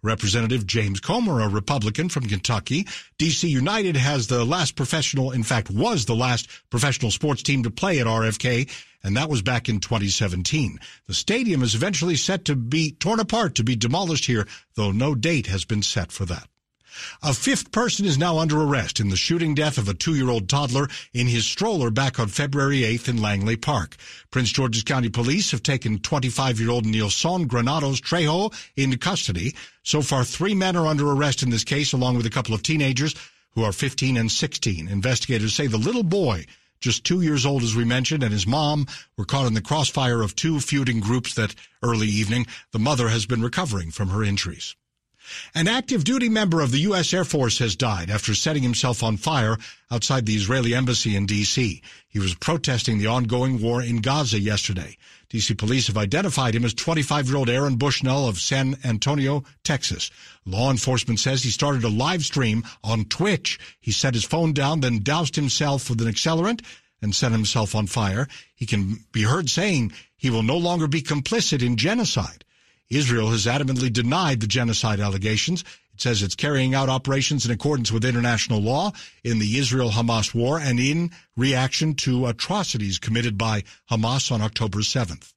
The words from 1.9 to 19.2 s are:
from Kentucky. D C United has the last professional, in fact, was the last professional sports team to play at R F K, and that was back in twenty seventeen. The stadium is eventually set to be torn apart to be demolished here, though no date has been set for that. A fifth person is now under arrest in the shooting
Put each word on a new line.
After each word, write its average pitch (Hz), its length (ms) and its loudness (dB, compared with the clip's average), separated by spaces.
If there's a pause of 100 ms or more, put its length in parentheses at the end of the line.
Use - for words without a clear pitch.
from 131 180 -4
Kentucky. 113 580 -2 (320)
D 156 120 2
C 165 180 0
United 170 480 2
has 131 320 2
the 123 160 2
last 156 320 0
professional, 139 560 0
in 123 120 0
fact, 110 280 0
was 147 320 2
the 113 120 0
last 123 340 0 (200)
professional 123 400 0
sports 143 320 0
team 135 220 2
to 113 80 0
play 190 280 0
at 117 80 2
R 110 180 2
F 110 120 0
K, 127 300 0 (340)
and 101 140 0
that 151 140 0
was 127 120 0
back 120 280 -2
in 107 100 0
twenty 101 300 -2
seventeen. 95 680 -2 (300)
The - 60 -6
stadium 202 500 0
is 113 100 2
eventually 165 440 0
set 185 280 -2
to 147 120 2
be 147 340 0
torn 220 300 0
apart 220 340 0
to 120 80 0
be 120 140 2
demolished 151 480 0
here, 110 200 0 (300)
though 104 160 0
no 131 240 0
date 139 320 0
has 98 160 -2
been 104 200 -2
set - 280 -2
for - 140 -6
that. 87 240 -8 (760)
A 147 100 2
fifth - 380 -2
person 220 340 0
is 143 140 2
now 170 180 2
under 156 240 2
arrest 143 380 0
in 104 100 2
the 95 60 0
shooting 165 400 0